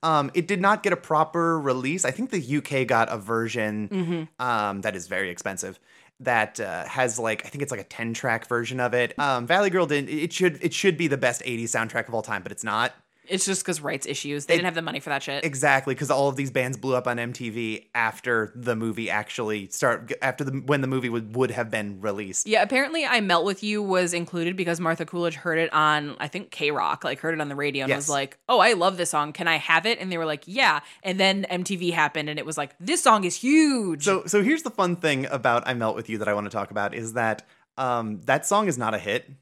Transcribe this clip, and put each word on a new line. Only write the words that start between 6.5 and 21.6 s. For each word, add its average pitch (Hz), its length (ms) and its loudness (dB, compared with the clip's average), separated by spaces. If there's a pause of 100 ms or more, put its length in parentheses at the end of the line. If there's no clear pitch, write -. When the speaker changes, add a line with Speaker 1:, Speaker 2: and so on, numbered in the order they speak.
Speaker 1:
uh, 90 260 -6
has, 123 340 0
like, 113 260 -2
I - 40 -14
think 139 140 -8
it's, 135 80 -8
like, 107 100 -8
a 98 40 -12
ten-track 117 600 -4
version 120 320 -2
of 123 140 0
it. 123 260 2
Um, 135 280 0
Valley 190 220 4
Girl 180 180 2
didn't, 143 220 0
it 151 220 -4
should, 175 300 2
it 170 120 -2
should 185 240 2
be 170 100 0
the 139 100 0
best 120 260 2
eighties 117 300 -4
soundtrack 113 340 -2
of 117 60 -10
all 110 80 -2
time, 101 220 -6
but 95 100 -12
it's - 100 -14
not. 113 300 0 (380)
Speaker 2:
It's 190 140 0
just 196 180 -2
'cause 165 160 -4
rights 147 280 -6
issues. 143 400 -6
They 170 80 4
Speaker 1:
It - 20 4
Speaker 2:
didn't 175 80 0
have 180 80 -2
the 165 80 -4
money 156 180 -6
for 143 120 -8
that 139 100 -2
shit. 143 240 -6
Speaker 1:
Exactly, 139 480 2
'cause 135 160 -4
all 139 200 4
of 131 60 -4
these 135 140 -4
bands 127 280 -2
blew 127 180 -2
up 123 120 0
on 120 120 -2
M 120 120 -4
T 117 200 -8
V 110 420 -6
after 113 640 0
the 120 200 -2
movie 110 320 -2
actually 107 640 -2
start, 117 420 0 (120)
after 135 200 -2
the, 135 60 -2 (160)
when 139 160 2
the 135 60 -2
movie 131 220 -2
would, 113 260 -6
would 127 160 2
have 113 180 -4